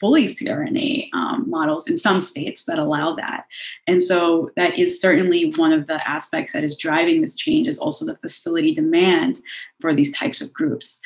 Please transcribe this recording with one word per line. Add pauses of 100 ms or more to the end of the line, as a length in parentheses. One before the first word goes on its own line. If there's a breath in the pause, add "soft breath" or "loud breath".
fully
C
R
N
A,
um,
models
in
some
states
that
allow
that. (420 loud breath)
And
so
that
is
certainly
one
of
the
aspects
that
is
driving
this
change,
is
also
the
facility
demand (400 loud breath)
for
these
types
of
groups.